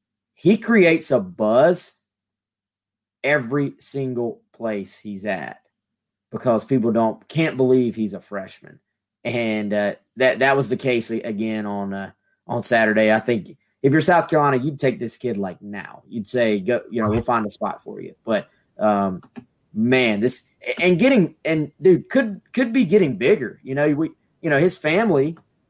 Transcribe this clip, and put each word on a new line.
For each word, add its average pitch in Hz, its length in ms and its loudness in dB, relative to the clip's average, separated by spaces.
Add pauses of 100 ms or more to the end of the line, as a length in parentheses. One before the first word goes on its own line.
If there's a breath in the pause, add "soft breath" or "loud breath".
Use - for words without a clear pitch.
(340)
He 220 240 2
creates 175 520 4
a 127 80 2
buzz 113 800 0 (1300)
every 139 540 0
single 120 640 -6 (100)
place 107 460 -8
he's 101 260 -12
at 82 380 -6 (680)
because 110 340 0
people 117 280 0
don't, 110 340 0
can't 151 300 -2
believe 127 380 2
he's 107 200 -6
a 90 60 -12
freshman. - 600 -14 (440)
And, 110 480 -4
uh, 104 220 0 (220)
that, 120 240 2
that 135 160 2
was 131 120 0
the 120 80 -2
case 120 340 -2
a-, 113 100 -4
again 110 440 -6
on, 101 300 -6
uh, 98 160 -10 (360)
on 120 160 -4
Saturday. 110 500 4
I 110 60 4
think 113 380 -4 (260)
if 139 80 4
you're 156 100 4
South 143 280 4
Carolina, 143 300 2
you'd 135 200 -4
take 123 220 0
this 117 160 -8
kid, 120 200 -6
like, 95 240 -6
now. 101 480 -14
You'd 104 200 -10
say, 110 320 0
"Go, 113 280 -2
you 113 140 -4
know, 104 80 0
we'll 113 100 0
find 117 240 -2
a 104 60 -6
spot - 320 -8
for 101 180 -14
you." - 140 -16 (100)
But, 107 240 -2 (300)
um, 98 440 0 (520)
man, 117 460 2
this, 127 240 -2 (360)
and 175 200 4
getting, 233 340 4 (100)
and 156 280 -2 (100)
dude, 180 260 4
could, 220 320 -2 (120)
could 233 200 -2
be 254 120 4
getting 160 320 2
bigger. 123 480 0
You 135 100 -8
know, 147 180 2
we, 151 200 -2 (280)
you 165 100 -2
know, 139 100 2
his 180 180 2
family, 165 580 0 (320)